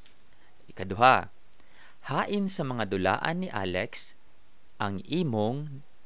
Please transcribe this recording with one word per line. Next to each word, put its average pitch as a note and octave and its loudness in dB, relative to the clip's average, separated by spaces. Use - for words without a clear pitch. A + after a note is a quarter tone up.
Ikaduha, G2 6
hain G3 2
sa F#3 0
mga B2 0
dulaan G2+ 2
ni F#3 -6
Alex F#2+ -2
ang G2 0
imong C3+ 0